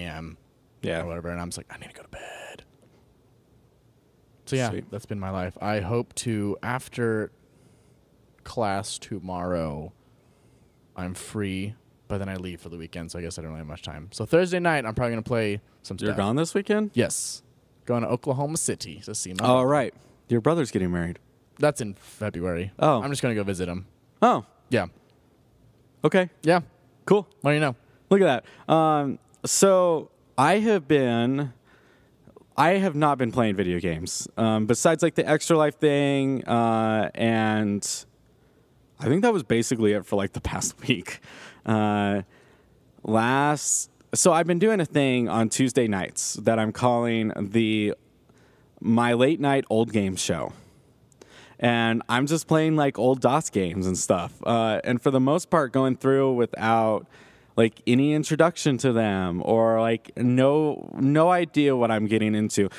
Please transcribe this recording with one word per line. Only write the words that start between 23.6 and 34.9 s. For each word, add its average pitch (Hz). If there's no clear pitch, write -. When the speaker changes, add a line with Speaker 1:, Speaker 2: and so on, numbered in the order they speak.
Speaker 1:
him. 92
Speaker 2:
Oh. 214
Speaker 1:
Yeah. 101
Speaker 2:
Okay. 180
Speaker 1:
Yeah. 170
Speaker 2:
Cool. 202
Speaker 1:
What 143
do -
you 147
know? 139
Speaker 2:
Look 196
at 139
that. -
Um, 156
so 180
I 160
have 214
been, 131
I 156
have 190
not 147
been 120
playing 110
video 90
games. 85
Um, 110
besides, 156